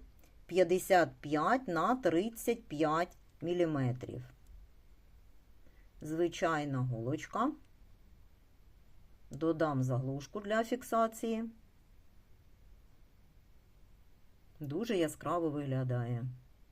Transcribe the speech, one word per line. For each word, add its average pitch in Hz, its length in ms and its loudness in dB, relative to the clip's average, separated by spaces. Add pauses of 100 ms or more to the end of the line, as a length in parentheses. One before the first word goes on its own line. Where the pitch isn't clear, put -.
(460)
п'ятдесят 180 600 4 (120)
п'ять 170 480 2
на 180 280 2
тридцять 226 680 0
п'ять 156 540 0 (220)
міліметрів. 147 840 0 (1800)
Звичайна 156 760 0
голочка. 131 760 -2 (1800)
Додам 156 520 0
заглушку 131 580 -4
для 214 240 0
фіксації. 226 800 -2 (3250)
Дуже 190 360 -2
яскраво 165 540 0
виглядає. 127 760 -2 (460)